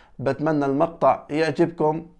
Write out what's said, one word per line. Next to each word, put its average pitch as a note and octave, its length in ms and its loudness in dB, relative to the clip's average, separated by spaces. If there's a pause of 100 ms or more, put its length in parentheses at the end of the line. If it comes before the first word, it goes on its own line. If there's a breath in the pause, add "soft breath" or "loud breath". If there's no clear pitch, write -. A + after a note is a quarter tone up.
(200 loud breath)
بتمنى C#3+ 460 -2
المقطع C#3+ 640 0
يعجبكم D#3+ 760 0 (140)